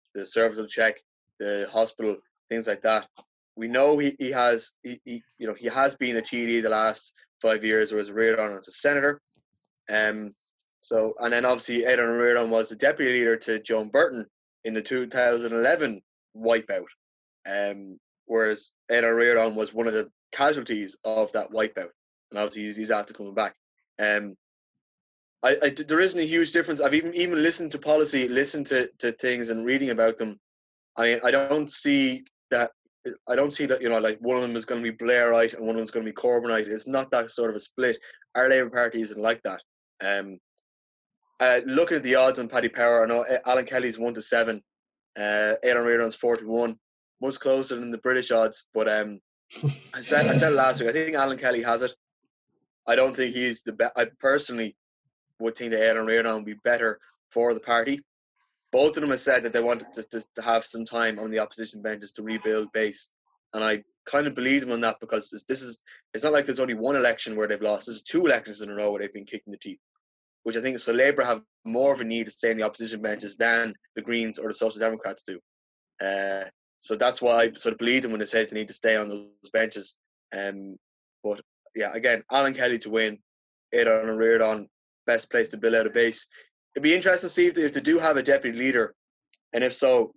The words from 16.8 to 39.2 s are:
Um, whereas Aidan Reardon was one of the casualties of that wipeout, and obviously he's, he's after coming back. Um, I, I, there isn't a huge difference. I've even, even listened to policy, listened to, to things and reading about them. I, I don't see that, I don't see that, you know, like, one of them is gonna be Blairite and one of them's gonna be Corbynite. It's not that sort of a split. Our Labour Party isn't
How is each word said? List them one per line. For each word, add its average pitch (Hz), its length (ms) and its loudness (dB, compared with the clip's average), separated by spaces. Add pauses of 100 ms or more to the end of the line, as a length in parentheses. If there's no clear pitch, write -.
Um, 98 520 -6 (280)
whereas 110 460 -2 (180)
Aidan 117 240 4
Reardon 117 400 4
was 107 200 -4
one 117 120 -2
of 110 80 -2
the 110 140 -2 (240)
casualties 123 720 -2
of 110 280 0
that 107 180 -4
wipeout, 107 400 -4 (400)
and 104 80 -8
obviously 104 240 -4
he's, 104 140 -8
he's 110 140 -6
after 104 240 -2
coming 101 200 -14
back. 104 200 -2 (460)
Um, 104 360 0 (1080)
I, 139 180 6
I, 143 60 4 (180)
there 156 140 2
isn't 180 200 2
a 156 40 0
huge 165 280 0
difference. 160 280 0
I've 139 140 2
even, 165 200 0
even 175 280 0
listened 165 300 0
to 143 60 -8
policy, 147 500 2
listened 139 380 -2
to, 127 320 0
to 120 140 -2
things 120 380 -4
and 113 140 -4
reading 131 260 0
about 113 280 2
them. 107 200 -6 (600)
I, 117 260 2
I 123 60 4
don't 139 400 0
see 135 540 0 (260)
that, 120 220 0 (560)
I 123 80 2
don't 143 160 2
see 147 140 -2
that, 131 140 2
you 123 80 -2
know, 113 120 2
like, 107 200 0
one 123 160 0
of 123 60 0
them 120 140 -4
is 113 80 -4
gonna 120 180 -6
be 120 80 -4
Blairite 117 640 2
and 113 100 -12
one 113 120 -2
of - 0 -
them's 110 160 -6
gonna 113 140 -4
be 107 60 -8
Corbynite. 117 540 0
It's 107 220 -6
not 131 240 -2
that 117 180 0
sort 117 200 -2
of 104 60 -6
a 101 40 -8
split. 123 360 -2 (380)
Our 127 140 4
Labour 131 220 0
Party 117 320 -2
isn't 104 180 -8